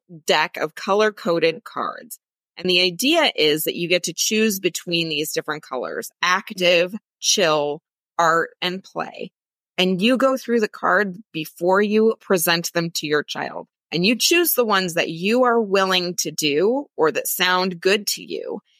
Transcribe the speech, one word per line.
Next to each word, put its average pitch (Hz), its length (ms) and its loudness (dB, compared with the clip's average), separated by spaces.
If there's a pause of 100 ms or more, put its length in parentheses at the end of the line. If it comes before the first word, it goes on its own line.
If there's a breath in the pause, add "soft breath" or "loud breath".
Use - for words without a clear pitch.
(260)
deck 165 320 0
of 156 180 -6
color-coded 185 880 0
cards. - 560 -10 (380)
And 180 120 -4
the 180 120 4
idea 240 540 0
is 156 280 0
that - 120 -4
you 170 120 -4
get 175 160 0
to 170 100 -6
choose 214 460 0
between 170 500 -4
these 151 240 -4
different 156 300 -6
colors, - 460 -8 (120)
active, 180 720 0 (240)
chill, 151 600 0 (360)
art, 165 340 2 (100)
and 180 220 -4
play. - 480 -10 (460)
And 185 240 2
you 240 160 4
go 262 200 2
through 233 240 0
the 208 60 0
card 185 500 -2 (140)
before 175 500 0
you 214 400 4
present 170 520 0
them 170 180 -2
to - 160 -6
your 147 160 0
child. - 440 -8 (260)
And 175 100 0
you 226 120 4
choose 339 380 2
the 247 120 2
ones 190 300 0
that 160 160 0
you 202 320 2
are 233 180 4
willing 190 540 0
to - 160 -4
do 175 560 0 (100)
or 156 140 2
that - 160 -4
sound 185 520 0
good 196 280 0
to - 160 -4
you. - 360 -8 (200)